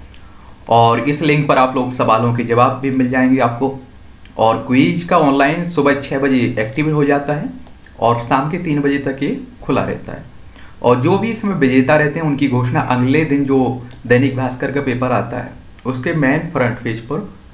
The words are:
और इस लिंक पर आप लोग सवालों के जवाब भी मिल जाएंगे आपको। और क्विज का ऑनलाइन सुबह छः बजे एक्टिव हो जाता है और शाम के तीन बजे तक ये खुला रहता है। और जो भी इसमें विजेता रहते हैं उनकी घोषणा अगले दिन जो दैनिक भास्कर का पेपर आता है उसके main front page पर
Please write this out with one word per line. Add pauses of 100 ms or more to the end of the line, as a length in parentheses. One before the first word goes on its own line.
(720)
और
इस
लिंक
पर
आप
लोग
सवालों
के
जवाब
भी
मिल
जाएंगे
आपको। (600)
और
क्विज
का
ऑनलाइन
सुबह
छः
बजे (200)
एक्टिव
हो
जाता
है (500)
और
शाम
के
तीन
बजे
तक
ये (220)
खुला
रहता
है। (580)
और
जो
भी
इसमें
विजेता
रहते
हैं
उनकी
घोषणा (100)
अगले
दिन
जो (460)
दैनिक
भास्कर
का
पेपर
आता
है (340)
उसके
main
front
page
पर (260)